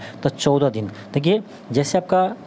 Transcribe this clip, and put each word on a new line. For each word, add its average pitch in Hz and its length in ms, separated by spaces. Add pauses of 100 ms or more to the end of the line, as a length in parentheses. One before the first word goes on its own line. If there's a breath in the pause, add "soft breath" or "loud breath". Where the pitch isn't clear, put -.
(240 loud breath)
तो 143 60
चौदह 139 400
दिन। 107 220 (220 loud breath)
देखिए, 175 300 (280 loud breath)
जैसे 143 260
आपका 185 380 (120)